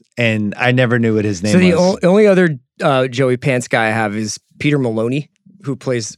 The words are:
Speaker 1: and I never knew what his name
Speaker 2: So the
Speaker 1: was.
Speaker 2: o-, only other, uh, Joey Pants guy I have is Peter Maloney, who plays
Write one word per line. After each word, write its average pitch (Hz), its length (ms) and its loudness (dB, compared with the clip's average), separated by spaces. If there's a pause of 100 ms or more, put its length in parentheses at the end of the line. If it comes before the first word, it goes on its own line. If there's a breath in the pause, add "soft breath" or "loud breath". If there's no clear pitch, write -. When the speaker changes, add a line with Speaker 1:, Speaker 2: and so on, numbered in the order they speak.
(200)
Speaker 1:
and 107 360 0
I 123 160 0
never 123 280 2
knew 113 160 2
what 107 100 0
his 98 160 -4
name 104 120 0
Speaker 2:
So 180 40 6
the 180 160 4
Speaker 1:
was. 180 300 2
Speaker 2:
o-, 180 40 2
only 208 200 4
other, 180 320 2 (240)
uh, 135 240 2
Joey 127 300 0
Pants 127 300 -2
guy 113 200 0
I - 40 0
have 110 240 -2
is 107 240 -6 (200)
Peter 147 180 0
Maloney, 120 540 -4 (320)
who 135 120 -8
plays 123 420 -6